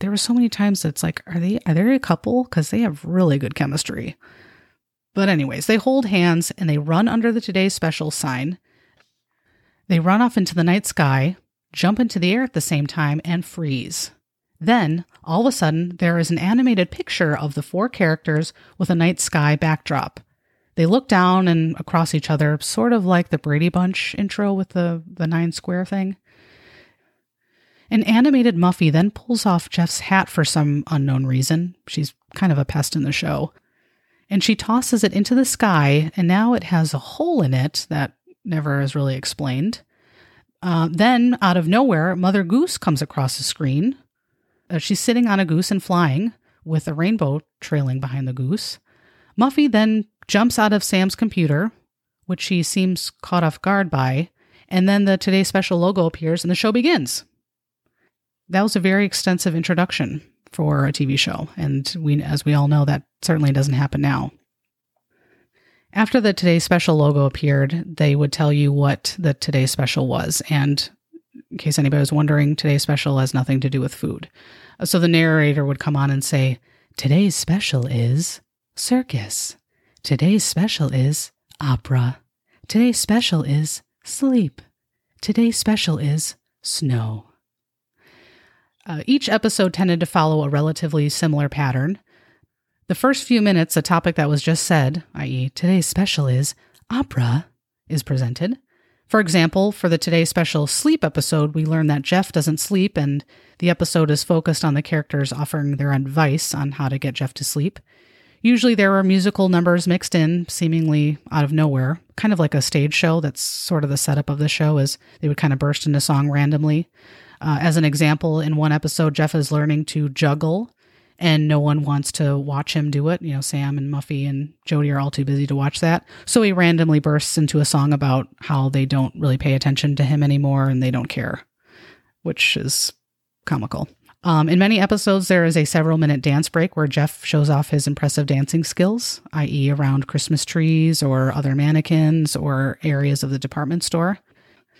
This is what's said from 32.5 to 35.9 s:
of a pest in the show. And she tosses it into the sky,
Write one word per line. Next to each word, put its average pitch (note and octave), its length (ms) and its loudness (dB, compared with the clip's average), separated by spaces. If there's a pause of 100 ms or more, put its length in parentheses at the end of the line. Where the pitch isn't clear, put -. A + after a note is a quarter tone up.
of C#3+ 80 2
a C#3+ 60 0
pest - 320 -4
in D3+ 60 -2
the C#3 100 -2
show. D3 400 -4 (800)
And G3 120 0
she A3 140 2
tosses A#3 480 0
it G3 80 0
into G3+ 220 0
the C4 100 4
sky, D#3 720 2